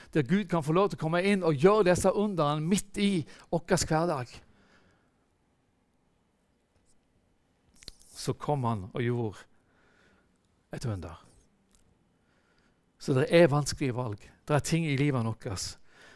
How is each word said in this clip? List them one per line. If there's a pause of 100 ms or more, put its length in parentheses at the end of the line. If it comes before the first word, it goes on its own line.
(100)
der
Gud
kan
få
lov
til
å
komme
inn
og
gjøre
disse
underne
midt
i (420)
vår (240)
hverdag. (3750)
Så
kom
han
og
gjorde (1300)
et
under. (1700)
Så
det
er
vanskelige
valg. (240)
Det
er
ting
i
livet
vårt. (380)